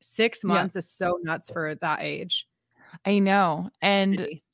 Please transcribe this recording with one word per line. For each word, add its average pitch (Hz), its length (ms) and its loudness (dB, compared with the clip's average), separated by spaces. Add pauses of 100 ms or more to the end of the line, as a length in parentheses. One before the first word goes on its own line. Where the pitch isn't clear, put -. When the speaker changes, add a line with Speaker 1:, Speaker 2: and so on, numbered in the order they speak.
Speaker 1:
Six - 440 0
Speaker 2:
Yeah. 196 40 0
Speaker 1:
months 190 280 2
is 170 140 -6
so 180 320 -2
nuts 165 280 -6
for 156 260 -4
that 156 260 -2
age. 147 440 -6 (600)
Speaker 2:
I 202 140 4
know. 190 500 2 (100)
And 196 380 2
Speaker 1:
Crazy. 160 240 -8 (120)